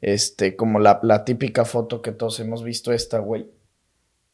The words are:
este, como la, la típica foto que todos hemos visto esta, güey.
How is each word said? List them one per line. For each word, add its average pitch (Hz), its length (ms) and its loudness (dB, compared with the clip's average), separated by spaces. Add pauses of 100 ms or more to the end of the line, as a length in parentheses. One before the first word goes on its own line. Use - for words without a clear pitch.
este, 101 540 0
como 110 240 2
la, 101 220 8
la 107 220 4
típica 120 400 -2
foto 117 380 -4
que 113 100 -6
todos 110 280 -6
hemos 113 220 -8
visto 117 300 -6
esta, 113 280 -2
güey. 113 260 -6 (880)